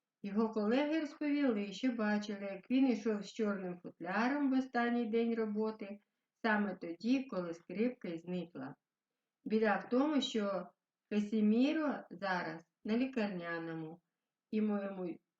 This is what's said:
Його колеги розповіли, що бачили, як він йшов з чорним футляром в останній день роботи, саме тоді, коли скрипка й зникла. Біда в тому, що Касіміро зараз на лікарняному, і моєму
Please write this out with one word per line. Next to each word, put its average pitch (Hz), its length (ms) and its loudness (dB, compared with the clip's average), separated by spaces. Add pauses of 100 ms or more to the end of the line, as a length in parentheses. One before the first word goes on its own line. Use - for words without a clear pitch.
(240)
Його 208 260 0
колеги 262 500 2
розповіли, 285 720 0
що 262 200 -2
бачили, 208 540 -2
як 196 260 -8
він 262 160 6
йшов 214 360 2
з - 100 -14
чорним 190 440 -2
футляром 240 720 0
в 262 80 4
останній 240 460 0
день 233 300 2
роботи, 214 640 -2 (420)
саме 208 340 2
тоді, 220 480 0
коли 180 300 -4
скрипка 208 540 -4
й 170 100 -4
зникла. 165 580 -6 (680)
Біда 214 320 4
в - 120 -10
тому, 277 320 4
що 196 460 -2 (420)
Касіміро 226 840 4 (140)
зараз 175 520 -4 (220)
на 214 140 2
лікарняному, 170 1000 -4 (520)
і 214 100 0
моєму 196 560 -2 (220)